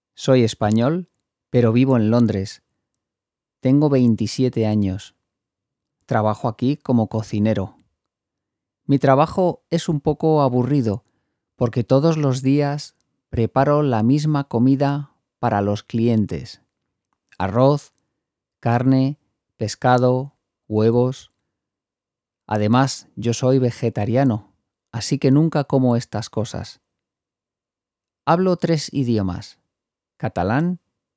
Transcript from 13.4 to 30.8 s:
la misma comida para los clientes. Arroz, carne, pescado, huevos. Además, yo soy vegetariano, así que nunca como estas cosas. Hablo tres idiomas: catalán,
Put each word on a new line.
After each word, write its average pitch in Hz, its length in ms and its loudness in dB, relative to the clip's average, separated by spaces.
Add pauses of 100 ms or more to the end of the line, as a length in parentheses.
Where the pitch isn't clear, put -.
la 120 180 0
misma 147 460 0
comida 139 680 0 (240)
para 110 220 -2
los 104 240 -2
clientes. 113 760 -2 (800)
Arroz, 123 540 0 (680)
carne, 131 640 0 (360)
pescado, 127 760 0 (320)
huevos. 117 640 0 (1200)
Además, 110 640 0
yo 113 200 -4
soy 131 240 2
vegetariano, 117 960 -2 (360)
así 117 280 -4
que 135 120 0
nunca 147 340 2
como 127 320 0
estas 113 340 -8
cosas. - 500 -8 (1400)
Hablo 180 320 2
tres 165 340 -2
idiomas: 104 680 -2 (580)
catalán, 131 640 -2 (360)